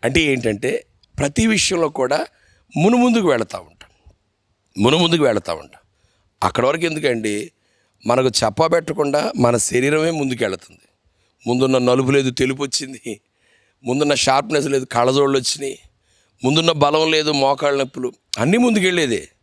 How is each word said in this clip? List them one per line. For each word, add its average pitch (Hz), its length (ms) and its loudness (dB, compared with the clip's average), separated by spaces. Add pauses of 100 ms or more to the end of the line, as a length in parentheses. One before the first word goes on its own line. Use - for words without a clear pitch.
అంటే 131 180 0
ఏంటంటే, 123 640 -2 (320)
ప్రతి 220 300 0
విషయంలో 180 420 0
కూడా 143 380 -2 (500)
మునుముందుకు 233 500 2
వెళతా 113 320 -2
ఉంటాం, - 540 -20 (640)
మునుముందుకు 160 460 2
వెళతా 104 300 -2
ఉంటాం. 76 280 -14 (640)
అక్కడ 117 220 0
వరకు 160 200 -2
ఎందుకండి, 123 680 -4 (540)
మనకు 127 220 2
చెప్పబెట్టకుండా 151 1080 -2
మన 120 200 4
శరీరమే 147 520 0
ముందుకెళ్తుంది. 120 680 -6 (680)
ముందున్న 131 300 2
నలుపు 127 340 2
లేదు, 139 180 2
తెలుపు 131 340 -2
వచ్చింది, 127 580 -10 (640)
ముందున్న 143 300 0
షార్ప్నెస్ 139 540 0
లేదు, 135 180 -2
కళ్ళజోళ్ళు 135 540 2
వచ్చినాయి, 139 400 -8 (640)
ముందున్న 165 280 2
బలం 156 400 2
లేదు, 156 200 0
మోకాళ్ళ 139 480 0
నొప్పులు, 135 340 -6 (240)
అన్నీ 151 200 2
ముందుకెళ్ళేదే. 180 720 0 (140)